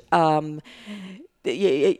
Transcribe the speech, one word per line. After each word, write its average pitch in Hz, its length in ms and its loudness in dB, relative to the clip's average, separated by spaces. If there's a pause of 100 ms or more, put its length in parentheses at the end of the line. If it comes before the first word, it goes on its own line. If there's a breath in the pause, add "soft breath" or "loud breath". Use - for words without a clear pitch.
(120)
Um, 151 480 2 (840 loud breath)
y-, - 80 -2 (360)
y-, - 100 0